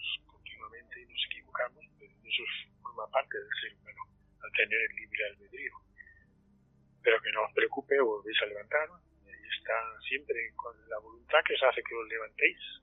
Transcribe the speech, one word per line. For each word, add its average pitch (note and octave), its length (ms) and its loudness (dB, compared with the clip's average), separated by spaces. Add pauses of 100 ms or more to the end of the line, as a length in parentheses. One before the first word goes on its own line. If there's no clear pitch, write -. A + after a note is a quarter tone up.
(260)
continuamente - 760 -16
y - 40 -20
nos - 240 -4
equivocamos, - 560 -6 (140)
pero - 120 -20
eso - 320 -4 (380)
forma - 300 -8
parte C3 260 0
del G2+ 240 -8
ser A2 160 -10
humano, - 260 -16 (380)
al A2 100 -10
tener G#2+ 280 2 (100)
el - 60 -16
libre G#2+ 240 -8 (100)
albedrío. - 440 -10 (1300)
Pero A2+ 180 8
que G#2+ 100 -4
no G#2+ 140 2
os - 80 -6
preocupe, C3+ 460 4
os B2+ 80 6
volvéis G#2+ 340 0
a G#2+ 60 2
levantar, G#2+ 400 -2 (360)
y - 60 -20
ahí - 160 -18 (100)
está A2 200 -2 (340)
siempre C3+ 260 -2 (200)
con A#2 180 -8 (160)
la A2 100 -6
voluntad A2+ 460 2
que D#3 80 0
os C3 100 2
hace A#2+ 200 4
que A#2 120 -6
os A2+ 120 -4
levantéis. A2+ 560 0 (200)